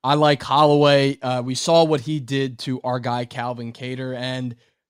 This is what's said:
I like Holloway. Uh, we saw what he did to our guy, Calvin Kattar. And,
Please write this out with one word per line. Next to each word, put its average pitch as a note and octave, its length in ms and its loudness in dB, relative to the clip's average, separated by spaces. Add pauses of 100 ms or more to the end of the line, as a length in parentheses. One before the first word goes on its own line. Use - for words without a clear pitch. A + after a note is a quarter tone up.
I C3+ 100 2
like D3 280 2
Holloway. C#3+ 760 4
Uh, B2+ 220 -4
we B2+ 140 -6
saw E3 280 4
what D#3 160 0
he D3+ 200 -6
did C3 400 -6
to B2+ 220 -6
our B2+ 180 -4
guy, B2 240 -4
Calvin A#2+ 480 -8
Kattar. B2+ 440 -10
And, B2+ 380 -6 (360)